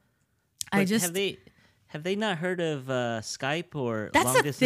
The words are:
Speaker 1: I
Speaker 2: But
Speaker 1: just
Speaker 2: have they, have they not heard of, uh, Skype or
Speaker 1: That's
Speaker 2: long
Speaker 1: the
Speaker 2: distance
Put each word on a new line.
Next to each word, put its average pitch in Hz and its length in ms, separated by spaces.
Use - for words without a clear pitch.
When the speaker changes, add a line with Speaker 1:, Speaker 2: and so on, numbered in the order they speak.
Speaker 1:
I 196 100
Speaker 2:
But 185 60
Speaker 1:
just 208 180
Speaker 2:
have 170 80
they, 190 240
have 156 160
they 185 100
not 208 240
heard 180 220
of, 147 280
uh, 120 320
Skype 147 540
or 117 380
Speaker 1:
That's 330 140
Speaker 2:
long 127 100
Speaker 1:
the 480 80
Speaker 2:
distance 143 220